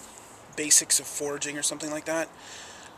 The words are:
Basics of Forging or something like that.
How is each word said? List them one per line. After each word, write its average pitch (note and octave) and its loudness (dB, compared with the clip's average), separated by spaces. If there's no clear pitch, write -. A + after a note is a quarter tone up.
Basics D3+ 6
of C#3 2
Forging C#3+ -2
or D3 -4
something D3 0
like D3+ -4
that. D#3+ 2